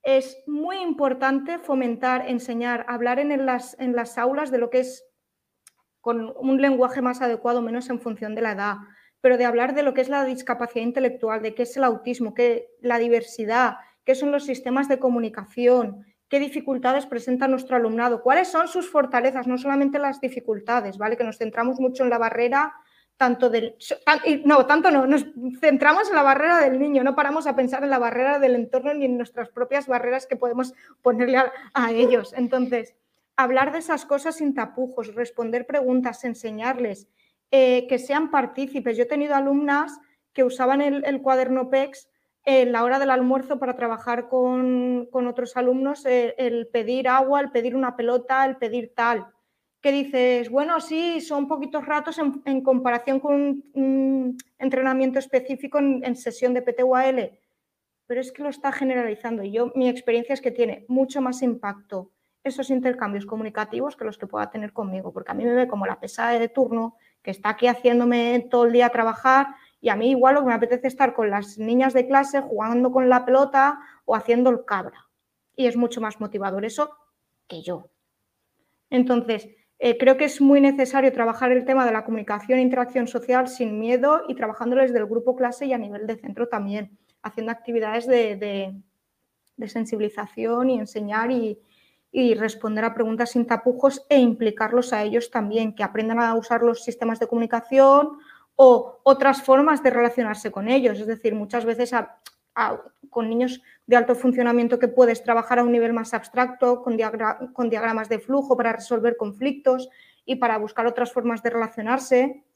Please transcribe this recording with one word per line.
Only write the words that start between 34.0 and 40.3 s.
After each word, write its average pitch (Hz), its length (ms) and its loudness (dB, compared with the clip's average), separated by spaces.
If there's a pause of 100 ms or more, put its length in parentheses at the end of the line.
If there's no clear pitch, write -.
cosas 294 300 -4
sin 294 180 -2
tapujos, 247 640 -8
responder 233 500 -6
preguntas, 254 600 -2
enseñarles, 226 840 -6 (440)
eh, 254 360 4
que 254 120 0
sean 294 320 -2
partícipes. 262 640 -2
Yo 240 60 2
he 240 40 0
tenido 294 280 -2
alumnas 285 600 0 (360)